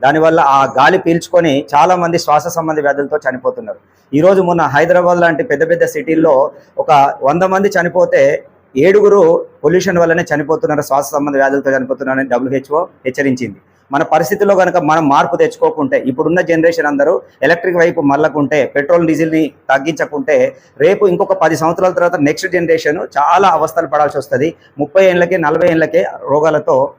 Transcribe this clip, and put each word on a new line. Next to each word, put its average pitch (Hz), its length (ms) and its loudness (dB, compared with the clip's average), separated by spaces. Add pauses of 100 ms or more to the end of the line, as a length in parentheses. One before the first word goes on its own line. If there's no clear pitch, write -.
దానివల్ల 156 380 2
ఆ 139 240 4
గాలి 135 340 2
పీల్చుకొని 165 640 0 (100)
చాలామంది 170 440 2
శ్వాస 151 300 0
సంబంధి 160 340 -4
వ్యాధులతో 139 340 -2
చనిపోతున్నారు. 127 600 -6 (380)
ఈరోజు 185 260 4
మొన్న 175 200 0
హైదరాబాద్ 175 560 2
లాంటి 165 240 0
పెద్ద 160 280 -2
పెద్ద 165 140 2
సిటీల్లో 156 640 0 (280)
ఒక 143 440 2
వంద 151 200 0
మంది 190 260 0
చనిపోతే 175 760 0 (320)
ఏడుగురు 190 680 4 (180)
పొల్యూషన్ 175 340 0
వల్లనే 165 260 0 (100)
చనిపోతున్నారు, 151 480 -4
శ్వాస 139 280 -2
సంబంధ 143 260 -4
వ్యాధులతో 135 340 0
చనిపోతున్నారని 131 580 -4
డబ్ల్యూహెచ్ఓ 135 560 -4
హెచ్చరించింది. 127 720 -6 (360)
మన 147 100 0
పరిస్థితుల్లో 196 520 0
కనుక 180 220 2
మనం 156 320 0
మార్పు 170 280 2
తెచ్చుకోకుంటే, 156 680 -2
ఇప్పుడున్న 156 340 -2
జనరేషన్ 165 460 0
అందరూ 143 340 0 (220)
ఎలక్ట్రిక్ 170 340 0
వైపు 170 240 0
మళ్ళకుంటే, 143 760 0
పెట్రోల్ 170 300 2
డీజిల్ని 160 440 -2 (200)
తగ్గించకుంటే, 139 880 -2 (240)
రేపు 196 260 2
ఇంకొక 190 260 0
పది 160 240 0
సంవత్సరాల 170 360 -2
తర్వాత 175 240 0
నెక్స్ట్ 151 360 -2
జనరేషన్ 160 460 -2
చాలా 175 500 0
అవస్థలు 160 380 -2
పడాల్సి 147 320 -2
వస్తది. 135 360 -2 (240)
ముప్పై 165 260 2
ఏళ్ళకే, 175 320 0
నలభై 165 320 0
ఏళ్ళకే 160 380 0 (220)
రోగాలతో 147 720 0